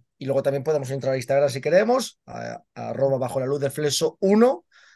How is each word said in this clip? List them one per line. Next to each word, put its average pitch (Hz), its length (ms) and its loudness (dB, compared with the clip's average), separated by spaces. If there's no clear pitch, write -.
Y 135 60 -10
luego 135 180 0
también 139 200 -2
podemos 139 280 -2
entrar 135 220 -2
a 131 40 -2
Instagram 139 320 2
si 131 120 -6
queremos, 214 680 2
a, 117 340 -12
a 117 140 -10
arroba 131 280 0
Bajo 123 220 -4
la 127 80 -2
Luz 143 120 -4
del 135 120 -2
Fleso 151 500 -2
uno, 220 440 4